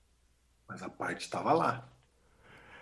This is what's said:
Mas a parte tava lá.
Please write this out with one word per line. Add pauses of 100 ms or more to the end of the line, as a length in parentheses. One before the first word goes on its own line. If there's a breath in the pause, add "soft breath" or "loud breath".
(680)
Mas
a
parte
tava
lá. (920 soft breath)